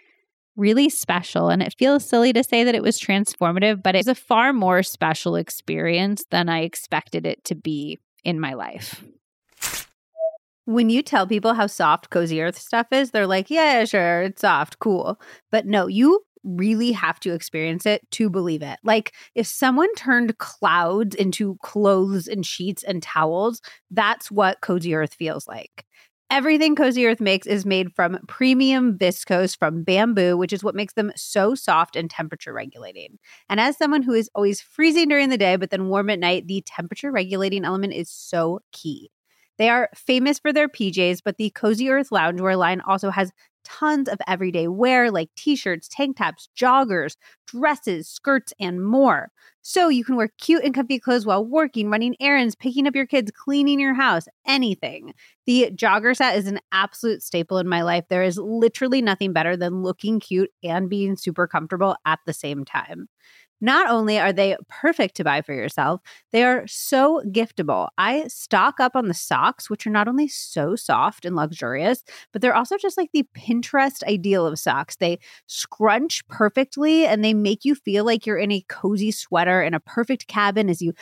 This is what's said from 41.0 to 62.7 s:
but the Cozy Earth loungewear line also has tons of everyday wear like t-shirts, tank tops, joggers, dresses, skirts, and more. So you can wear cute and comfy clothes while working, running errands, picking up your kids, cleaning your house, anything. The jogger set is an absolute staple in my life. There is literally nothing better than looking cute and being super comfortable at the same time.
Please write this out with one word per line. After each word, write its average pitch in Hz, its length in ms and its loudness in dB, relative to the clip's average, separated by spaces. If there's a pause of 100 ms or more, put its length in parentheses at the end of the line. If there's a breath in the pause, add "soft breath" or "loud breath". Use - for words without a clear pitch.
but 202 140 -4
the 214 120 -2
Cozy 226 380 0
Earth 269 220 0
loungewear 185 480 0
line 180 240 0
also 190 280 -2
has 185 220 -2 (320 soft breath)
tons 302 440 -2
of 202 100 -6 (100)
everyday 180 400 -2
wear 240 420 2
like 170 260 -2
t-shirts, 202 540 -4
tank 269 280 -4
tops, 170 380 -4
joggers, 240 600 2 (320 soft breath)
dresses, 240 600 -4
skirts, - 520 -2
and 180 240 -4
more. 220 460 2 (320 soft breath)
So 359 260 2
you 247 160 2
can 262 100 -2
wear 220 140 0 (100)
cute 320 240 2
and 277 100 0
comfy 254 280 -2
clothes 240 260 0
while 202 180 2
working, 240 460 0
running 233 300 0
errands, 262 340 2
picking 269 320 -2
up 269 80 0
your 269 120 0
kids, 247 280 0
cleaning 285 460 0
your 269 140 0
house, 240 340 0 (180)
anything. 233 640 -2 (340 soft breath)
The 247 280 4
jogger 214 400 2
set 240 220 2
is 196 100 -2
an 202 140 -6 (100)
absolute 202 520 -4
staple 175 360 -4
in 180 80 -2
my 175 160 0
life. 175 260 0
There 180 140 0
is 185 160 0
literally 233 640 0
nothing 196 300 0
better 170 240 0
than 180 260 -4
looking 202 380 -2
cute 185 300 -2 (120)
and 180 260 -2
being 196 280 -2
super 175 320 -4
comfortable 180 480 -2 (100)
at 156 200 -2
the 160 60 -6
same 143 320 -8
time. - 440 -8 (520 soft breath)